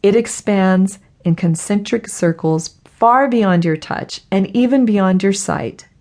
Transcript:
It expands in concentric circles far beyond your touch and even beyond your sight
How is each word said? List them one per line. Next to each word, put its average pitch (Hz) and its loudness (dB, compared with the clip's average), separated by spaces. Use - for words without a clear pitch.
It 202 2
expands 190 0
in 170 2
concentric 202 -2
circles 165 -2
far 254 2
beyond 196 2
your 156 0
touch - -10
and 190 -2
even 247 2
beyond 190 2
your 196 2
sight - -6